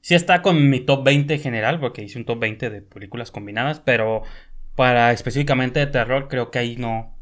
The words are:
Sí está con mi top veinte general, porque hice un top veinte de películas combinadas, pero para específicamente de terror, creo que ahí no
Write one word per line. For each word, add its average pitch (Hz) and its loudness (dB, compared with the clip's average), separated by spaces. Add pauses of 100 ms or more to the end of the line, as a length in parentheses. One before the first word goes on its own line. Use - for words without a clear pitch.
Sí 175 2
está 175 4
con 156 6
mi 127 2
top 135 2
veinte 143 4
general, 123 -2
porque 120 -6
hice 104 -12
un 117 -10
top 117 -4
veinte 110 -4
de 101 -12
películas 104 -14
combinadas, 113 -6
pero 110 0 (520)
para 120 4
específicamente 131 0
de 143 2
terror, 135 -2
creo 123 -4
que 127 -4
ahí 120 -4
no 113 -6